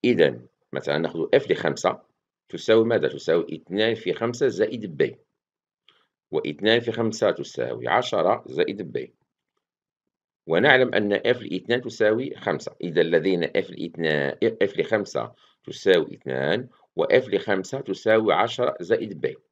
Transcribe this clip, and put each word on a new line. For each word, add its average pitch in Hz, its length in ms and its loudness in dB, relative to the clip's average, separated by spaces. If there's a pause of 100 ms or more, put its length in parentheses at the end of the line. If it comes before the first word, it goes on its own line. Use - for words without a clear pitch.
إذا 80 360 4 (320)
مثلًا 71 260 -2
ناخذ 82 280 -2 (100)
F - 140 2
لخمسة - 500 0 (480)
تساوي 110 360 2
ماذا؟ 110 240 0
تساوي 80 440 0
اثنان 104 420 -2
في 90 180 -4
خمسة 120 360 -2
زائد 104 480 -4
ب، - 200 0 (1120)
واثنان 92 500 2
في 113 120 -4
خمسة 110 380 0
تساوي 60 580 -6
عشرة 101 580 0
زائد 85 460 -4
ب، 62 160 -6 (1400)
ونعلم 127 480 4
أن 101 240 2
F 120 240 0
لاثنان 113 400 -2
تساوي 110 540 0
خمسة، - 440 -4
إذا 85 220 0
لدينا 85 440 2
F 87 240 -4
لاثنان، 78 760 -2
F 101 340 0
لخمسة 95 540 -2 (320)
تساوي - 500 0
اثنان، 73 540 -2 (280)
و 82 80 2
F 123 240 4
لخمسة 98 520 -4
تساوي 110 540 2
عشرة 117 460 0
زائد 90 400 -2
ب 64 140 -4 (180)